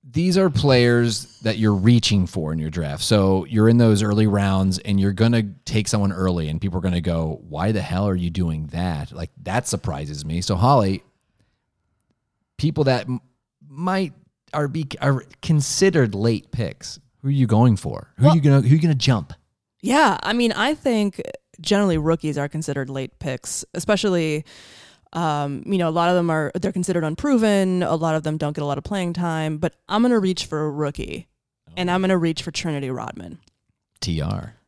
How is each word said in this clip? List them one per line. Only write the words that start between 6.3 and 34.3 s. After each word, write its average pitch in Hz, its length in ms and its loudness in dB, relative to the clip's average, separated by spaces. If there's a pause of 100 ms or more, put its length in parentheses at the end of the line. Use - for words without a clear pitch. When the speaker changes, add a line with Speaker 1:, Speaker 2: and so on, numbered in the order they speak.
Speaker 1:
and 80 120 -4
people 92 180 -4
are 82 40 -6
gonna 90 180 0
go, 80 480 -4
"Why 85 240 -2
the 101 80 -2
hell 92 280 -4
are 95 60 0
you 87 160 -2
doing 80 380 -4
that?" 82 440 -6
Like, 85 180 -10 (120)
that 110 240 -4
surprises 73 600 -8
me. 82 160 -4
So 95 140 -2
Holly, 107 460 2 (1600)
people 151 260 0
that 127 220 0
m-, 127 140 -4 (460)
might 175 460 -4 (400)
are 147 160 -2
be, 160 180 -6 (140)
are 135 240 0 (180)
considered 151 720 2
late 110 360 -2
picks, - 480 -8 (240)
who 135 60 -4
are 139 40 0
you 135 140 2
going 110 300 6
for? - 420 -8
Who 113 60 4
Speaker 2:
Well 151 80 8
Speaker 1:
are 165 40 6
you 151 60 2
gonna, 139 180 6
who 123 80 0
are 147 80 6
you 156 40 2
gonna 160 140 2
jump? 113 380 0 (500)
Speaker 2:
Yeah, 247 400 2
I 208 120 -4
mean, 233 180 2
I 262 220 0
think 220 480 -2 (380)
generally 196 380 2
rookies 156 380 0
are 143 120 -4
considered 143 420 -6
late 135 280 -10
picks, - 540 -8
especially, 175 720 0 (680)
um, 147 500 -4
you 196 140 -2
know, 170 100 0
a - 20 0
lot 170 200 2
of 180 60 4
them 170 120 2
are, 156 260 0
they're 190 160 -4
considered 175 320 -2
unproven. 196 800 2
A 160 140 0
lot 160 180 0
of 156 80 -2
them 156 140 -4
don't 151 180 -4
get 156 60 -6
a 143 60 -4
lot 139 100 -4
of 143 80 -10
playing 180 300 -4
time, 160 420 -4
but 160 180 -4 (140)
I'm 214 140 0
gonna 247 180 4
reach 185 240 -2
for 151 220 -4
a 151 40 -2
rookie, 147 580 -6 (500)
and 180 100 -2
Speaker 1:
Oh. 180 60 2
Speaker 2:
I'm 190 80 2
gonna 190 160 2
reach 165 240 -2
for 175 80 -8
Trinity 143 400 -6
Rodman. 113 480 -10 (640)
Speaker 1:
T 82 200 -2
R. 90 340 -6 (140)